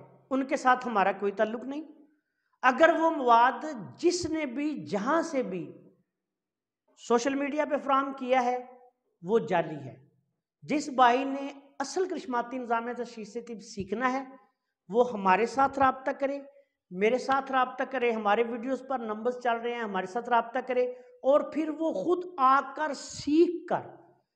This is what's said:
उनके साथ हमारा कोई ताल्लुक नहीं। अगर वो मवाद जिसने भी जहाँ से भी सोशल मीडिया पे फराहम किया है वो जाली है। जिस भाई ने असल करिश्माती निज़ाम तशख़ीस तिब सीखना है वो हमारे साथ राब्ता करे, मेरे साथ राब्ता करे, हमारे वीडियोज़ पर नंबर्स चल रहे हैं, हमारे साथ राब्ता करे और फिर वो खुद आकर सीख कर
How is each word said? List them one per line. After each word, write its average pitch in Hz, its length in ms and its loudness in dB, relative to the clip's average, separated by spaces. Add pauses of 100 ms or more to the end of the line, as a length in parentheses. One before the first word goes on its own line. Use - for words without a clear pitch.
(300)
उनके 269 280 0
साथ 254 280 4
हमारा 202 280 2
कोई 202 200 -4
ताल्लुक 226 320 -2
नहीं। 285 160 -8 (800)
अगर 311 360 6
वो 330 140 4
मवाद 254 600 4 (280)
जिसने 320 480 0
भी 285 260 -4 (140)
जहाँ 240 360 0
से 277 200 -2
भी 180 220 -8 (1400)
सोशल 240 320 0
मीडिया 285 300 -2
पे 294 120 -2
फराहम 269 380 0
किया 254 260 0
है 247 160 0 (640)
वो 202 200 2
जाली 160 340 -2
है। 127 180 -14 (720)
जिस 294 320 -2
भाई 254 280 6
ने 277 280 -6 (280)
असल 349 260 -2
करिश्माती 254 520 -4
निज़ाम 233 360 -2
तशख़ीस 226 440 -10
तिब 233 280 -12
सीखना 208 420 -4
है 269 180 -4 (640)
वो 233 140 6
हमारे 196 440 2
साथ 269 300 0
राब्ता 269 360 2
करे, 277 260 -4 (500)
मेरे 214 300 2
साथ 269 320 0
राब्ता 262 340 0
करे, 247 260 0
हमारे 214 320 2
वीडियोज़ 254 380 -4
पर 240 200 -4
नंबर्स 226 360 -4
चल 233 180 0
रहे 233 180 -4
हैं, 240 80 -6
हमारे 190 240 -4
साथ 240 220 -6
राब्ता 233 340 0
करे 247 220 0 (400)
और 285 300 4
फिर 311 180 -2
वो 320 220 -2
खुद 349 460 -2
आकर 277 540 2
सीख - 760 2
कर 165 140 -2 (540)